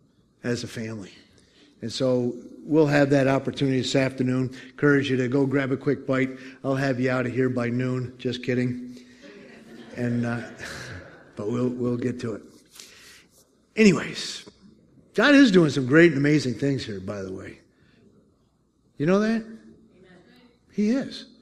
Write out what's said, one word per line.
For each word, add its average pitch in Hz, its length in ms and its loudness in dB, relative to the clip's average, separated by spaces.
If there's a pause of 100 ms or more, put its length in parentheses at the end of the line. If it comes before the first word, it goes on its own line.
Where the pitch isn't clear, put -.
(440)
as 120 180 -4
a 110 60 -10
family. 110 440 -12 (720)
And 113 100 -6
so 123 420 0 (280)
we'll 151 240 4
have 143 240 4
that 139 160 4
opportunity 135 520 0
this - 180 -2
afternoon. 131 600 0 (140)
Encourage 143 400 2
you 127 60 0
to 127 120 0
go 139 160 0
grab 135 280 -2
a 131 40 -2
quick 135 300 -4
bite. 131 240 0 (320)
I'll 135 140 -2
have 135 240 -2
you 127 100 0
out 127 160 -2
of 117 60 -6
here 127 160 0
by 123 200 -2
noon. 127 480 -4
Just 123 280 -6
kidding. 123 520 -4 (1000)
And, 120 280 -2
uh, 117 160 -4 (480)
<laughs> - 480 -20
but 104 140 -6
we'll, 123 180 -2
we'll 123 280 -4
get 120 240 -6
to 113 140 -8
it. - 80 -14 (1300)
Anyways, - 720 2 (680)
God 269 200 4
is 277 160 8
doing 175 200 6
some 131 160 -2
great 160 260 8
and 139 60 -2
amazing 143 360 2
things 135 300 -2
here, 104 160 -10
by 98 220 -10
the 95 100 -10
way. 95 260 -14 (1400)
You 143 100 -4
know 190 140 4
that? 220 220 0
Amen. - 180 -18 (1120)
He 214 180 0
is. 254 360 -4 (160)